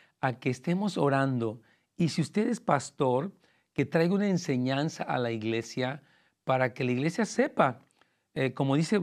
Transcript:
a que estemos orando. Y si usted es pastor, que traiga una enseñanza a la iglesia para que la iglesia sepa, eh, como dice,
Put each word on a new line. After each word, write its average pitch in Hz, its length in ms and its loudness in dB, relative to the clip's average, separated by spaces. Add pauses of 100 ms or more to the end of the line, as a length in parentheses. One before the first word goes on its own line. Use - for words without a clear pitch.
(200)
a 131 140 0
que 127 160 -2
estemos 180 480 -2
orando. 135 640 0 (360)
Y 170 140 2
si 165 120 -2
usted 214 260 -2
es 233 120 -2
pastor, 139 720 0 (400)
que 139 120 0
traiga 170 300 2
una 202 140 0
enseñanza 143 760 -2
a 135 140 -2
la 120 120 -2
iglesia 117 720 -4 (420)
para 127 300 2
que 135 100 -4
la 123 80 0
iglesia 160 320 0
sepa, 202 560 2 (540)
eh, 135 180 0
como 135 240 0
dice, 175 260 2